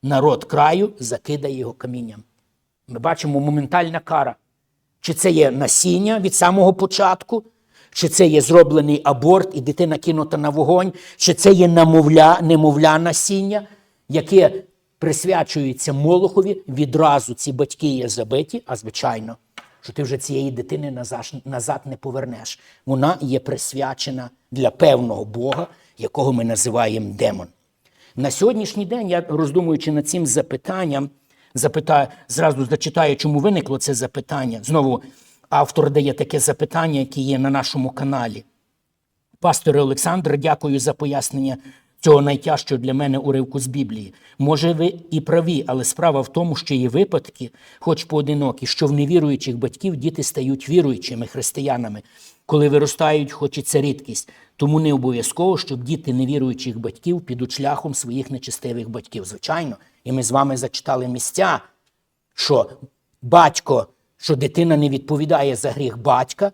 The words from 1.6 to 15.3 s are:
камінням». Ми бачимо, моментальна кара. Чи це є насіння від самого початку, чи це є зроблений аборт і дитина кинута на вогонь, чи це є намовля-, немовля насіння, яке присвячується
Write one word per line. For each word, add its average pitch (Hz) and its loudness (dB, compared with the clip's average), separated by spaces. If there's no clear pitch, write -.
камінням». 117 -12
Ми 120 -12
бачимо, 147 -2
моментальна 147 -2
кара. 139 -2
Чи 160 -4
це 185 2
є 156 6
насіння 180 0
від 185 -2
самого 185 6
початку, 190 -2
чи - -2
це 185 6
є 151 6
зроблений 147 6
аборт 156 4
і 143 -6
дитина 156 -2
кинута 156 -2
на 147 -2
вогонь, 165 2
чи - 2
це 196 6
є 175 8
намовля-, 160 8
немовля 156 6
насіння, 196 -2
яке 160 4
присвячується 151 -2